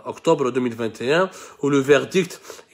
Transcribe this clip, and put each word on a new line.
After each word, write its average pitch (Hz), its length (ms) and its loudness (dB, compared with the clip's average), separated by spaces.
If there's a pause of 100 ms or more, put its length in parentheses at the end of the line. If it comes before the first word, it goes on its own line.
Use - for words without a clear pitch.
octobre 139 460 0
deux 127 100 -2
mille 123 140 -4
vingt 113 260 -6
et 127 140 0
un, 185 160 0 (320)
où 139 80 0
le 143 80 4
verdict, 139 640 2 (320)